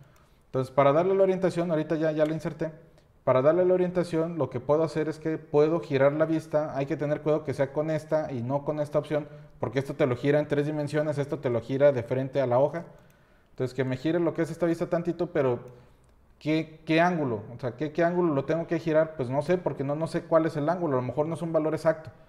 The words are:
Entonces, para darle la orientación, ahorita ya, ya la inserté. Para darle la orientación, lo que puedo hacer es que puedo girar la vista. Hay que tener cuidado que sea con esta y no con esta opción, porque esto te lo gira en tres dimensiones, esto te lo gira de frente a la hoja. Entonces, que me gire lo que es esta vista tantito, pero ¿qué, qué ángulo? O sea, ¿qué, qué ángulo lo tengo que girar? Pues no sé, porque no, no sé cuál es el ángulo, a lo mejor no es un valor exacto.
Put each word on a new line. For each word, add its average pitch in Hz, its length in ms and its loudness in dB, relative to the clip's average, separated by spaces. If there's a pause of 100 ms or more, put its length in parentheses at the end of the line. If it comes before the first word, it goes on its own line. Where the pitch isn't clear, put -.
(460)
Entonces, 131 280 -4
para 139 200 6
darle 180 200 4
la 190 100 4
orientación, 180 460 0
ahorita 156 260 0
ya, 156 160 0
ya 151 140 0
la 156 80 0
inserté. 160 380 -6 (520)
Para 131 200 4
darle 170 220 6
la 185 100 4
orientación, 170 640 0
lo 127 100 0
que 123 100 -6
puedo 147 220 2
hacer 156 260 -2
es 151 120 -6
que 160 180 -4
puedo 156 440 2
girar 139 320 2
la 156 120 2
vista. 156 500 -2
Hay 139 120 -2
que 156 100 -4
tener 147 240 -2
cuidado 151 220 0
que 135 100 -4
sea 135 180 -2
con 156 200 -2
esta 156 400 -2
y 123 100 -4
no 139 240 -4
con 151 140 -2
esta 147 180 -2
opción, 147 300 -2 (320)
porque 117 180 -4
esto 139 160 -2
te 143 140 2
lo 123 80 0
gira 143 240 2
en 147 80 -2
tres 147 180 0
dimensiones, 151 540 -2
esto 143 180 -4
te 135 140 -2
lo 117 100 0
gira 135 300 4
de 123 100 0
frente 131 400 -2
a 127 60 0
la 120 100 2
hoja. 151 280 0 (680)
Entonces, 127 240 -6
que 135 80 0
me 131 140 -4
gire 160 220 0
lo 160 140 0
que 165 80 -2
es 156 80 -4
esta 165 160 -4
vista 170 240 -2
tantito, 170 380 -2
pero 131 320 0 (800)
¿qué, 160 460 -2
qué 160 160 4
ángulo? 151 400 0 (140)
O - 40 -16
sea, 127 160 -6
¿qué, 151 160 -6
qué 170 140 2
ángulo 175 280 2
lo 135 120 0
tengo 160 200 -2
que 165 140 -2
girar? 156 380 2
Pues 120 120 -4
no 143 120 -2
sé, 175 160 2
porque 151 260 -4
no, 143 120 -2
no 160 120 -2
sé 165 160 -4
cuál 160 220 4
es 151 100 -4
el 147 140 0
ángulo, 170 280 0
a 123 40 0
lo 123 40 -4
mejor 139 220 -2
no 165 80 -6
es - 60 -8
un 170 100 -4
valor 156 240 0
exacto. - 340 0 (200)